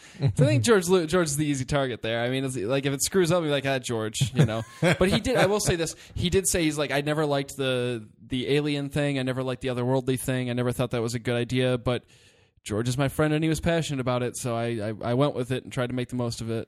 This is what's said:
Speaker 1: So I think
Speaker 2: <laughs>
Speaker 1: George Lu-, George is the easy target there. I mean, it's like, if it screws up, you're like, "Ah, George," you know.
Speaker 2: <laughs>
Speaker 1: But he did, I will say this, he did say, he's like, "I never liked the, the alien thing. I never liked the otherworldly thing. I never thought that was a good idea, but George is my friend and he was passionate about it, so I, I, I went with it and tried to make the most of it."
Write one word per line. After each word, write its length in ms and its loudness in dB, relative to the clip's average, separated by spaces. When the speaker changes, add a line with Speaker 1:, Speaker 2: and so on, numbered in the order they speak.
Speaker 1:
So 60 0
I 220 4
think 160 4
Speaker 2:
<laughs> 20 2
Speaker 1:
George 220 6
Lu-, 200 4
George 180 2
is 120 -4
the 100 0
easy 180 0
target 380 -2
there. 200 -2
I 60 0
mean, 160 -2
it's 100 -4
like, 300 -2
if 80 0
it 80 -4
screws 300 4
up, 100 4
you're 100 -2
like, 140 0
"Ah, 140 0
George," 560 -2
you 100 6
know. 160 -2
Speaker 2:
<laughs> 100 -10
Speaker 1:
But 280 4
he 100 2
did, 180 0
I 100 6
will 120 2
say 160 0
this, 200 -4
he 160 -2
did 180 2
say, 160 0
he's 140 0
like, 140 -2
"I 100 0
never 240 0
liked 320 -2
the, 500 -2
the 300 -2
alien 360 0
thing. 280 0
I 60 -2
never 180 -2
liked 200 -4
the 80 -4
otherworldly 500 0
thing. 320 -2
I 20 -2
never 180 0
thought 200 -2
that 100 -2
was 140 -2
a 40 -2
good 160 -2
idea, 440 0
but 240 -2
George 240 -2
is 120 -2
my 80 2
friend 260 2
and 100 0
he 60 2
was 100 0
passionate 400 -2
about 220 0
it, 160 -4
so 180 -4
I, 340 -4
I, 120 -6
I 140 -2
went 180 2
with 180 -4
it 120 -4
and 100 -14
tried 140 -2
to 80 -4
make 140 -4
the 80 -8
most 220 -4
of 120 -6
it." 160 -6